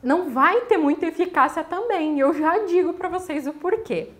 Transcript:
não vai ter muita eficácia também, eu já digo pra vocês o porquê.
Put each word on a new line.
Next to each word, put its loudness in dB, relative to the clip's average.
não 0
vai 4
ter 4
muita 0
eficácia 0
também, -2
eu 4
já 0
digo 2
pra -6
vocês -6
o -8
porquê. -4